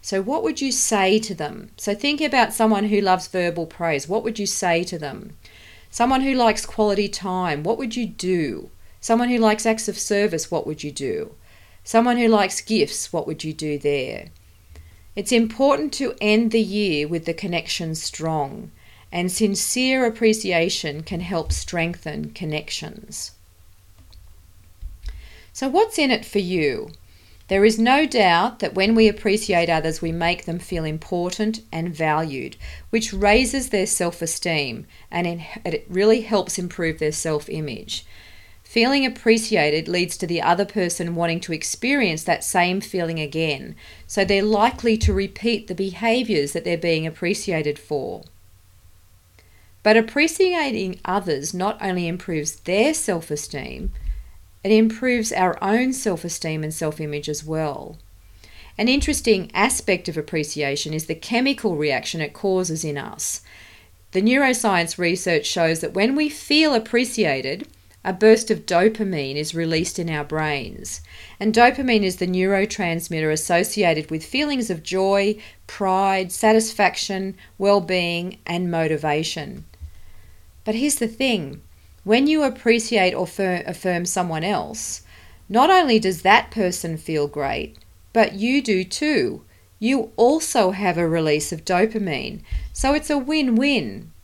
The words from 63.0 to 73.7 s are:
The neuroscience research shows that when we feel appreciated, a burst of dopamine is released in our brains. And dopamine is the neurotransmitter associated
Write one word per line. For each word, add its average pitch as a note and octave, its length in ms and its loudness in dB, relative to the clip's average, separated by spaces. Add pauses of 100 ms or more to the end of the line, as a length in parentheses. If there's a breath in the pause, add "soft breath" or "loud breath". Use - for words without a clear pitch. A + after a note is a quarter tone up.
The F#3 80 2
neuroscience A#3 760 2
research F3 480 0
shows E3 360 0
that D3+ 120 -6
when A3 220 2
we D4+ 140 0
feel D4 440 2
appreciated, G#3 920 0 (360 soft breath)
a F#3+ 100 -2
burst A3 360 6
of E3+ 160 -2
dopamine F3+ 680 2
is D3+ 180 -4
released D#3+ 460 -2
in E3 100 -4
our D3+ 140 -4
brains. D3+ 800 -4 (380 loud breath)
And A3 140 2
dopamine B3 480 6
is F#3 140 0
the F3+ 100 -2
neurotransmitter F#3 1080 0
associated E3+ 800 2